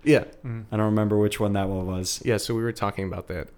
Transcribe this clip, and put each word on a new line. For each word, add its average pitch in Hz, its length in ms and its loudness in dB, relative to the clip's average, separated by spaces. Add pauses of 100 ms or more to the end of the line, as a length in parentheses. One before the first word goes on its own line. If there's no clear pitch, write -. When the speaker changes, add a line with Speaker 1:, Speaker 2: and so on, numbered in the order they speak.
Speaker 1:
Yeah. 143 200 6 (200)
Speaker 2:
Mm. 113 260 -8
Speaker 3:
I 107 60 -4
don't 107 100 2
remember 107 320 2
which 104 220 2
one 101 140 2
that 98 140 0
one 92 180 -4
was. 92 380 -4
Speaker 1:
Yeah, 117 120 2
so 117 180 -4
we 113 80 0
were 117 100 -2
talking 98 340 -4
about 90 220 -8
that, 85 300 -8